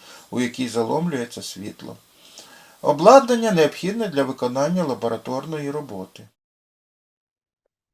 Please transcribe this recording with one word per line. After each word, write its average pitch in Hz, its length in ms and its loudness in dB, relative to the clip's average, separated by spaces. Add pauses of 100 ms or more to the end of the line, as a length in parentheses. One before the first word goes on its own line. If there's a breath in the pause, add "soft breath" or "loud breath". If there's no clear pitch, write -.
(300 loud breath)
у 120 100 -4
якій 123 280 -4
заломлюється 120 720 -2
світло. 104 540 -14 (880 loud breath)
Обладнання 226 680 6
необхідне 185 560 0
для 139 160 0
виконання 135 600 -2
лабораторної 131 840 -6
роботи. 113 580 -12 (1700)